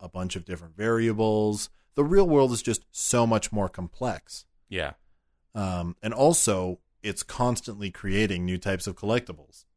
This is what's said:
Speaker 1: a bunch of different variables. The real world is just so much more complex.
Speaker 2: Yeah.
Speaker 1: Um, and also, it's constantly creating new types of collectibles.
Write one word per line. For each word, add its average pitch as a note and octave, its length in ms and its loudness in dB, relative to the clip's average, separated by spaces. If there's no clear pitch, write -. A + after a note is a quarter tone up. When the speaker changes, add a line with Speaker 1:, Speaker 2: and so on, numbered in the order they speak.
Speaker 1:
a F#2 80 -16
bunch F#3 260 -6
of F2 120 -10
different E2+ 280 -10
variables. G#2+ 920 0
The C#3+ 100 2
real F#3 220 6
world C#3 260 6
is A2+ 100 -4
just - 280 -4
so - 360 2
much A2 260 0
more G2+ 160 0
complex. - 800 -8
Speaker 2:
Yeah. E2 220 -4
Speaker 1:
Um, F2+ 480 -4
and G#2+ 120 -4
also, G#2+ 640 4
it's G2+ 200 -6
constantly A2 680 -4
creating F#2+ 560 0
new F2+ 100 0
types F#2 300 -4
of G2 100 -8
collectibles. G#2 720 -6